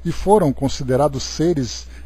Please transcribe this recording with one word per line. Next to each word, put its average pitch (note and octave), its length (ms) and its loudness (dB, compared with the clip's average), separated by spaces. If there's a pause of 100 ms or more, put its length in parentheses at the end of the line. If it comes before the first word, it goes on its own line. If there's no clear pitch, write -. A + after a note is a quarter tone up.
e E3 80 -2
foram F3 400 4
considerados C3 720 0
seres D#3 640 -2 (200)